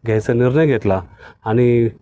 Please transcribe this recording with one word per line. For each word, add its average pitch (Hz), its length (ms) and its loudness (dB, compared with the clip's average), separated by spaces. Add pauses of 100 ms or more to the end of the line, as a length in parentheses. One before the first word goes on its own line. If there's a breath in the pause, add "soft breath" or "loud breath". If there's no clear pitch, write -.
घ्यायचा 110 260 -2
निर्णय 127 340 2
घेतला 107 340 0 (440 loud breath)
आणि 120 440 0 (140)